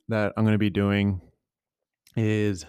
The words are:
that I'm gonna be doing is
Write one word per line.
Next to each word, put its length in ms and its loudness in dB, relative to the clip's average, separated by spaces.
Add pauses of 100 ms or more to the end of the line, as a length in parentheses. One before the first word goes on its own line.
that 280 -2
I'm 80 2
gonna 140 4
be 120 0
doing 500 0 (960)
is 520 -2